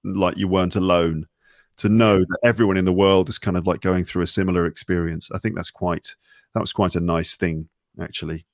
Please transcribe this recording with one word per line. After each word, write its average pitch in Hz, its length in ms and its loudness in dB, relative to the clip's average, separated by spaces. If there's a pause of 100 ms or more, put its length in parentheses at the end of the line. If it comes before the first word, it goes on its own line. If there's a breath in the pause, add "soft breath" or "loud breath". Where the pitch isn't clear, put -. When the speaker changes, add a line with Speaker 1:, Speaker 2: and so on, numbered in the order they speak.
Speaker 1:
like 95 320 0
you 98 120 -4
weren't 92 280 0
alone, 85 520 2 (500 soft breath)
to 107 120 0
know 107 280 6
Speaker 2:
Yeah. 92 100 4
Speaker 1:
that - 160 -8
everyone 110 340 4
in 92 80 0
the 92 80 4
world 95 360 4
is - 80 -8
kind 90 180 -4
of, 87 120 -2
like, 85 140 -2
going 90 220 0
through 87 200 -2
a 85 40 -2
similar 90 380 0
experience. 82 680 -4
I - 60 -8
think - 180 -4
that's 85 140 -8
quite, - 460 -6 (380 soft breath)
that 113 80 -2
was - 120 -6
quite 92 220 0
a 87 40 0
nice 85 360 -2
thing, 80 340 -4 (320)
actually. 82 520 -10